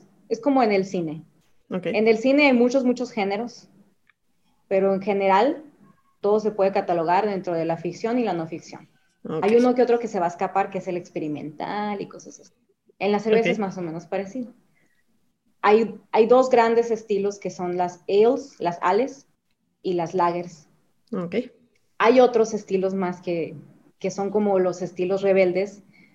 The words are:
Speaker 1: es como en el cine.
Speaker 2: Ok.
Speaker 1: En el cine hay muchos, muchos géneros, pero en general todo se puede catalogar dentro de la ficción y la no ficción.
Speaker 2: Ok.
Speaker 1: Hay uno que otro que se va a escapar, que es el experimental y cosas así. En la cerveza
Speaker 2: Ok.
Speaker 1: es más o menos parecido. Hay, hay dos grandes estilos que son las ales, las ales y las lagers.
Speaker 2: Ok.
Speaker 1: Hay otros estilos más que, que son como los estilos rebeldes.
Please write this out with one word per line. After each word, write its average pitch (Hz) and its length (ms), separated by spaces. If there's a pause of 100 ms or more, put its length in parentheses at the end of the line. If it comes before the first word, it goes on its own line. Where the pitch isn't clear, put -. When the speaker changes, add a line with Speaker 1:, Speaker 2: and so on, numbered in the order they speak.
(300)
Speaker 1:
es 220 100
como 269 240
en 214 80
el 190 140
cine. 160 380 (460)
Speaker 2:
Ok. 175 180
Speaker 1:
En 220 200
el 220 120
cine 277 280
hay 269 60
muchos, 247 320
muchos 247 260
géneros, 202 560 (1000)
pero 196 260
en 190 80
general 196 600 (580)
todo 208 180
se 208 120
puede 196 200
catalogar 185 560
dentro 185 260
de 165 120
la 165 120
ficción 220 400
y 247 60
la 202 100
no 165 140
ficción. - 420 (340)
Speaker 2:
Ok. 156 200
Speaker 1:
Hay 214 120
uno 247 200
que 247 80
otro 233 160
que 233 80
se 208 120
va 175 60
a 170 40
escapar, 190 400
que 190 100
es 180 80
el 180 100
experimental 175 1040
y - 60
cosas - 320
así. - 140 (440)
En 202 140
la 202 80
cerveza 220 300
Speaker 2:
Ok. - 40
Speaker 1:
es - 60
más 190 180
o 180 40
menos 165 260
parecido. 196 460 (1080)
Hay, 214 380 (120)
hay 220 160
dos 247 220
grandes 233 420
estilos 202 480
que 185 100
son 180 280
las 180 300
ales, 233 520
las 170 220
ales 214 460 (540)
y 185 120
las 170 200
lagers. 175 540 (440)
Speaker 2:
Ok. 180 240 (600)
Speaker 1:
Hay 240 220
otros 233 340
estilos 190 400
más 180 280
que, 160 340 (440)
que 190 120
son 196 180
como 202 300
los 180 220
estilos 185 400
rebeldes. 190 640 (320)